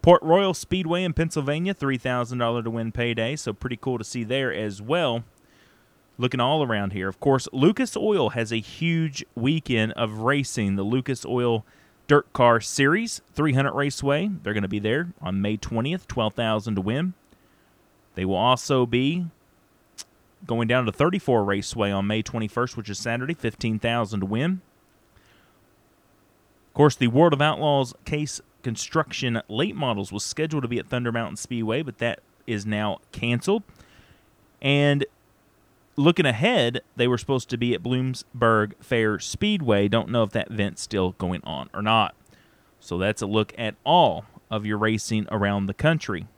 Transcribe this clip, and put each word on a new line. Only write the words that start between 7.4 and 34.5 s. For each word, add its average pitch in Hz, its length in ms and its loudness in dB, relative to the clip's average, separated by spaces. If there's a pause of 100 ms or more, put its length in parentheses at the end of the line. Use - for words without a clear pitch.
Lucas 185 460 2
Oil 202 320 2
has 113 220 -4
a 117 60 -2
huge 160 760 -2
weekend 120 600 0
of 110 260 -4
racing. 120 560 0
The 98 80 -2
Lucas 123 420 -2
Oil 120 400 0 (400)
Dirt 147 280 4
Car 117 280 6
Series, 170 640 0 (100)
three 147 200 2
hundred 139 200 2
Raceway. 143 560 -2 (140)
They're 101 100 -2
gonna 101 140 0
be 98 100 -2
there 131 420 -2
on 98 220 -2
May 104 160 0
twentieth, 135 500 -4
twelve 110 280 -2
thousand 110 400 -2
to 98 60 0
win. 143 340 -2 (1000)
They 92 120 -2
will 95 100 0
also 123 500 2
be 139 400 0 (1200)
going 117 220 -2
down 123 180 2
to 107 60 0
thirty-four 143 520 2
Raceway 101 460 -2
on 98 160 0
May 107 160 0
twenty-first, 120 560 -4
which 104 140 -10
is 95 80 -8
Saturday, 123 340 -4
fifteen 113 460 -4
thousand 113 400 0
to 98 80 -2
win. 156 340 0 (2000)
Of - 80 -20
course, 143 200 6
the 127 120 2
World 151 260 6
of 139 80 0
Outlaws 143 520 0 (100)
Case 151 360 -6 (220)
Construction 123 840 -4
Late 147 280 -2
Models 110 360 -2
was 101 120 -6
scheduled 156 400 -4
to 120 40 -4
be 117 120 -2
at - 80 -8
Thunder 123 240 -2
Mountain 113 260 -4
Speedway, 113 440 -2
but 131 180 -10
that 117 200 -2 (260)
is 107 200 -4
now 107 340 -2 (140)
canceled. 120 500 0 (960)